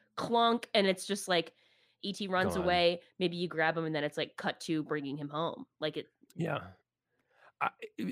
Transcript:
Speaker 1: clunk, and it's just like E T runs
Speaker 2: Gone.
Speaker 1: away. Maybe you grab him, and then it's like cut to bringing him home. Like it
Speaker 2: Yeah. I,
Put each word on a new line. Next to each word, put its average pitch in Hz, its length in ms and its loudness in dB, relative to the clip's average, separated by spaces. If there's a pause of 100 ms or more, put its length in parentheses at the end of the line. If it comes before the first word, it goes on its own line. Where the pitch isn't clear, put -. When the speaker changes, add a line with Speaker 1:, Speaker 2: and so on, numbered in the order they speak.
(140)
Speaker 1:
clunk, 233 600 2
and 202 100 6
it's 190 220 0
just - 200 -4
like 170 260 0 (500)
E 196 100 -6
T 202 140 -6
runs 185 260 2
Speaker 2:
Gone. 180 120 0
Speaker 1:
away. 175 360 4 (160)
Maybe 175 200 0
you 175 100 -2
grab 160 280 0
him, 165 100 -2
and 156 100 -2
then 147 80 0
it's 147 140 -2
like - 200 -4
cut - 240 -4
to 156 220 -2
bringing 147 340 -4
him 147 120 -8
home. 151 360 -6 (140)
Like 156 180 -4
it - 80 -8 (300)
Speaker 2:
Yeah. 156 240 -4 (1000)
I, - 80 0 (420)